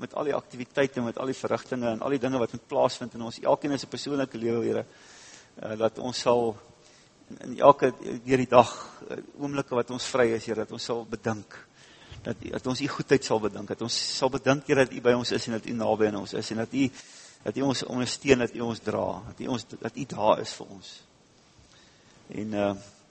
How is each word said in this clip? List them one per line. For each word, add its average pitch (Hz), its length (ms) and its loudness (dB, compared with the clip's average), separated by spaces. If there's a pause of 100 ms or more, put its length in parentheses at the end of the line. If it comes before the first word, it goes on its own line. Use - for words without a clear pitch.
met 123 160 -12
al 147 140 -2
die - 60 0
aktiwiteite, 131 680 -2
met 117 160 -4
al 131 80 -4
die 123 80 -4
verrigtinge 117 560 -2
en - 120 -4
al 139 100 0
die 131 80 0
dinge 131 180 0
wat 113 160 -2
moet - 140 -18
plaasvind 127 480 0
in 117 80 -8
ons, 117 180 -10
elkeen 143 320 2
in 127 60 -8
sy - 100 -14
persoonlike 131 480 -4
lewe, 117 240 0
Here, 110 200 -2 (760)
eh, 110 160 -8
dat 110 240 0
ons 123 260 -6
sal 120 280 4 (760)
in, - 80 -18 (140)
in 120 100 -10
elke, 135 400 8
deur 127 400 0
die 123 80 0
dag, 120 240 8 (380)
eh, - 100 -8 (160)
oomblikke 143 400 -4
wat 120 160 2
ons 123 220 -6
vry 123 240 4
is, 110 100 -8
Here, 110 160 -4
dat - 80 -12
ons 120 200 -10
sal 117 180 -4
bedink, 110 480 -4 (680)
dat, 117 160 -6
dat - 320 -6
ons 123 80 -6
U 139 140 -2
goedheid - 340 2
sal 113 160 2
bedink, 101 300 -6
dat - 100 -6
ons - 160 -4 (160)
sal 131 160 2
bedink, 139 380 2
Here, 135 160 6
dat - 100 -8
U 120 80 -6
by 120 160 6
ons 120 160 -2
is 120 140 -4
en 113 80 -2
dat - 100 -8
U 120 80 -4
naby 107 320 2
aan 101 140 -4
ons 92 180 -10
is 110 160 -8
en 113 80 -2
dat - 80 -8
U, 135 160 2 (560)
dat 131 160 -4
U 139 80 2
ons 127 240 -2
ondersteun, 123 540 2
dat 113 100 -12
U 120 140 -6
ons 107 100 -6
dra, 104 260 -2 (220)
dat - 160 -12
U 127 140 -4
ons, - 180 -14
dat - 160 -8
U 143 240 -10
daar 107 240 4
is - 160 -8
vir - 240 -16
ons. - 180 -20 (1300)
En, 107 320 -4
eh, 101 100 0 (360)